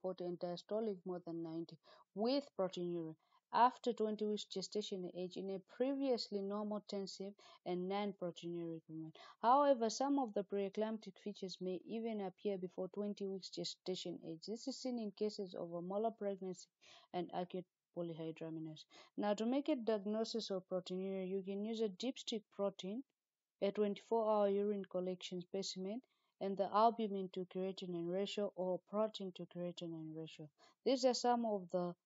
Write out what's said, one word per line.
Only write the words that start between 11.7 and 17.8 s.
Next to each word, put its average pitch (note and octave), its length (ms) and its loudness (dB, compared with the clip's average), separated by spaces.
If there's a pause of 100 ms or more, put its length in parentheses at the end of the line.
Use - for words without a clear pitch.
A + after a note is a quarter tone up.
even A3+ 360 -2
appear G3 360 -2
before F#3 360 -4
twenty G3+ 320 -2
weeks F#3+ 240 -4
gestation - 760 -4
age. D#3+ 220 -8
This A#3 220 -6
is B3 80 -6
seen B3 220 -2
in G#3 120 -4
cases G#3 420 -2
of E3+ 200 -6
a F3 80 -4
molar G#3 300 0
pregnancy F#3+ 560 -4 (460)
and F3 200 -2
acute F3+ 320 -4 (320)